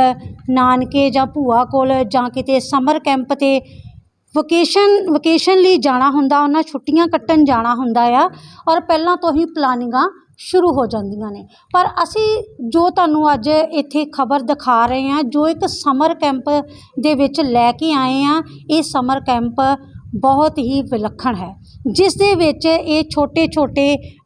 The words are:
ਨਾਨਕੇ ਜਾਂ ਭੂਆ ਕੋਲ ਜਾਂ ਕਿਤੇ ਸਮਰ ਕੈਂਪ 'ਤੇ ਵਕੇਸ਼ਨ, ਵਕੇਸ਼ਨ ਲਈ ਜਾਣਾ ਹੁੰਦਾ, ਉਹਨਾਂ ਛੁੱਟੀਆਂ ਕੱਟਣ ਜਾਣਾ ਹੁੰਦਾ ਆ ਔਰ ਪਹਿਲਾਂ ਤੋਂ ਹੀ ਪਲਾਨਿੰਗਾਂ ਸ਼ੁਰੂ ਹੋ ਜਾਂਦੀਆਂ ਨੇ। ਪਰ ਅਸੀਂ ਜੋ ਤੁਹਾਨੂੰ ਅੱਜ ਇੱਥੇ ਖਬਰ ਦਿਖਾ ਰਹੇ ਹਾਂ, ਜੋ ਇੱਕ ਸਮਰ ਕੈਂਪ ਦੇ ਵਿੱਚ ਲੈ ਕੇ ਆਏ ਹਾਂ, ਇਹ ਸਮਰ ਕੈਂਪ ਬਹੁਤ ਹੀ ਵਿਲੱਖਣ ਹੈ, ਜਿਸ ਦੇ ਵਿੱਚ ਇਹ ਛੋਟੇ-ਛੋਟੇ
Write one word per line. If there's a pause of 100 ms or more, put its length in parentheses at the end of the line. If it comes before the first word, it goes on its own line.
(500)
ਨਾਨਕੇ
ਜਾਂ
ਭੂਆ
ਕੋਲ (140)
ਜਾਂ
ਕਿਤੇ
ਸਮਰ
ਕੈਂਪ
'ਤੇ (760)
ਵਕੇਸ਼ਨ,
ਵਕੇਸ਼ਨ
ਲਈ
ਜਾਣਾ
ਹੁੰਦਾ,
ਉਹਨਾਂ
ਛੁੱਟੀਆਂ
ਕੱਟਣ
ਜਾਣਾ
ਹੁੰਦਾ
ਆ (380)
ਔਰ
ਪਹਿਲਾਂ
ਤੋਂ
ਹੀ
ਪਲਾਨਿੰਗਾਂ (280)
ਸ਼ੁਰੂ
ਹੋ
ਜਾਂਦੀਆਂ
ਨੇ। (260)
ਪਰ (160)
ਅਸੀਂ (260)
ਜੋ
ਤੁਹਾਨੂੰ
ਅੱਜ
ਇੱਥੇ
ਖਬਰ
ਦਿਖਾ
ਰਹੇ
ਹਾਂ,
ਜੋ
ਇੱਕ
ਸਮਰ
ਕੈਂਪ (500)
ਦੇ
ਵਿੱਚ
ਲੈ
ਕੇ
ਆਏ
ਹਾਂ, (280)
ਇਹ
ਸਮਰ
ਕੈਂਪ (600)
ਬਹੁਤ
ਹੀ
ਵਿਲੱਖਣ
ਹੈ, (360)
ਜਿਸ
ਦੇ
ਵਿੱਚ
ਇਹ
ਛੋਟੇ-ਛੋਟੇ (280)